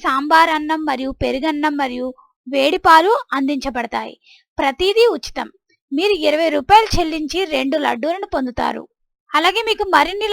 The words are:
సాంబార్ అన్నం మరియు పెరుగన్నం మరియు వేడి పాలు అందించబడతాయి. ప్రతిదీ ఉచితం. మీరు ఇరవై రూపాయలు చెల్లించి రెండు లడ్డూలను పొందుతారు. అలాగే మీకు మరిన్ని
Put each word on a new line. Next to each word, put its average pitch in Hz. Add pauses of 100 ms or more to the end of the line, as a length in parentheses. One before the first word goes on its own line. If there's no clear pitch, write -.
సాంబార్ 320
అన్నం 311
మరియు 262
పెరుగన్నం 294
మరియు 254 (380)
వేడి 277
పాలు 339 (240)
అందించబడతాయి. 254 (420)
ప్రతిదీ 370
ఉచితం. - (440)
మీరు 359 (100)
ఇరవై 311
రూపాయలు 415
చెల్లించి 320 (160)
రెండు 269
లడ్డూలను 302
పొందుతారు. 254 (480)
అలాగే 359
మీకు 415
మరిన్ని 370